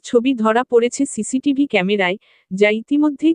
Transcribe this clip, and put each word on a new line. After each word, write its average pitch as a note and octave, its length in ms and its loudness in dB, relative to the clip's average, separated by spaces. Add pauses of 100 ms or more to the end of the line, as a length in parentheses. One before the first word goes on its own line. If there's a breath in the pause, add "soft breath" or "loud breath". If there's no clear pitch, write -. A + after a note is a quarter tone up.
ছবি B3+ 300 0
ধরা A3 300 0
পড়েছে A#3+ 420 0
সিসিটিভি C4+ 640 -2
ক্যামেরায়, G3 500 0 (360)
যা G3+ 160 2
ইতিমধ্যেই D4 640 0